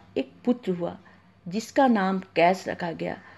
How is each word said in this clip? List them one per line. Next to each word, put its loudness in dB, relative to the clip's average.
एक -6
पुत्र -2
हुआ, -6
जिसका 2
नाम 2
कैस 4
रखा -6
गया। -8